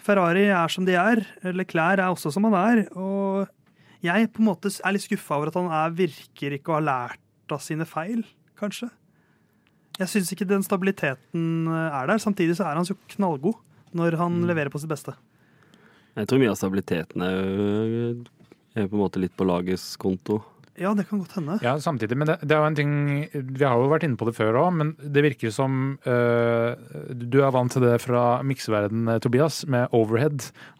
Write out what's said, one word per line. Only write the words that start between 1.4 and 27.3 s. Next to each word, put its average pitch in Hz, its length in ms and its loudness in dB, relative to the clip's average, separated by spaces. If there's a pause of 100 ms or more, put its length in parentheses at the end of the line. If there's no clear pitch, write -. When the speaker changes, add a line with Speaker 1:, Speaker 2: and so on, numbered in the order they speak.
Speaker 1:
Leclerc 185 460 2
er 185 100 2
også 160 240 -4
som 208 140 2
han 208 100 4
er. 220 220 4 (180)
Og 196 500 -2 (540)
jeg 208 320 2
på 220 80 0
en 220 80 6
måte 190 220 -2
s-, - 120 -12
er 196 120 0
litt 196 80 -2
skuffet 196 320 -4
over 151 160 -2
at 180 80 -2
han 180 100 -2
er, 160 240 0
virker 143 640 -4
ikke 165 160 -4
å 151 60 2
ha - 20 -2
lært 127 720 -6
av 139 80 -8
sine 160 240 -6
feil, 214 380 -6 (340)
kanskje. 208 300 -8 (1120)
Jeg 180 100 -2
synes 190 240 -2
ikke 196 140 -4
den 196 180 0
stabiliteten, 175 760 -2 (260)
eh, 160 300 -2
er 131 100 -2
der. 220 120 2
Samtidig 175 360 0
så 190 80 -2
er 156 140 -2
han 180 80 -2
så 190 80 -6 (180)
knallgod 175 460 -2 (340)
når 170 240 0
han 170 220 0
Speaker 2:
Mm. 175 80 2
Speaker 1:
leverer 151 240 0
på 147 80 -6
sitt 156 100 -10
beste. 143 240 -8 (1000)
Speaker 2:
Jeg 107 100 -2
tror 135 140 4
mye 120 100 6
av 98 60 0
stabiliteten 92 680 -2
er, 104 960 -2 (680)
er 98 60 -2
på 95 60 -6
en 104 140 2
måte 98 120 -4
litt 90 160 -4
på 95 100 0
lagets 90 500 -2
konto. 98 460 -4 (320)
Speaker 1:
Ja, 190 200 -2
det 202 120 -2
kan 208 140 -6
godt 170 160 -10
hende. 170 260 -4
Speaker 3:
Ja, 123 140 2
samtidig, 123 400 -2
men 151 100 0
det, 185 140 0
det 147 120 0
er 151 80 4
jo 151 60 4
en 156 80 0
ting, 143 580 -2
vi 135 320 -2
har 127 120 4
jo 131 140 4
vært 160 140 2
inne 131 120 0
på 110 80 -4
det 117 100 -2
før 110 220 2
også, 175 180 4
men 156 220 -2 (160)
det 143 100 4
virker 127 300 0
som, 135 540 -2
eh, 120 680 2 (380)
du 120 320 2